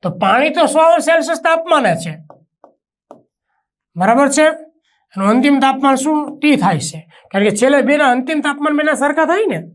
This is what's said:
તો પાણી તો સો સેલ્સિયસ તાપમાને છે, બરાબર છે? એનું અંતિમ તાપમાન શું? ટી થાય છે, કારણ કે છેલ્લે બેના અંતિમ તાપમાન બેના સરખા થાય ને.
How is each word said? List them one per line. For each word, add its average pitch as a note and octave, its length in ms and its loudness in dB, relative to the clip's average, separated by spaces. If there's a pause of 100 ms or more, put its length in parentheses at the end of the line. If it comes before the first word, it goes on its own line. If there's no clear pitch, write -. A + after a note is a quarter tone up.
તો F3+ 80 -6
પાણી G#3 400 0
તો D#4+ 160 0
સો D4 140 0 (200)
સેલ્સિયસ D#4+ 420 0
તાપમાને E4 540 0
છે, D#3+ 180 -10 (1800)
બરાબર A#3 340 2
છે? D#4 180 2 (680)
એનું F#3+ 160 -2
અંતિમ C4+ 300 2
તાપમાન C4+ 360 0
શું? D4 440 -4
ટી D4 180 2
થાય F3 220 0
છે, D3+ 200 -10 (320)
કારણ G3 140 0
કે G#3 100 2
છેલ્લે C4+ 260 2
બેના C#4+ 300 2
અંતિમ C4 300 -2
તાપમાન D4 360 -2
બેના D4+ 160 0
સરખા D4 320 0
થાય F#4 220 0
ને. G3 120 -4 (160)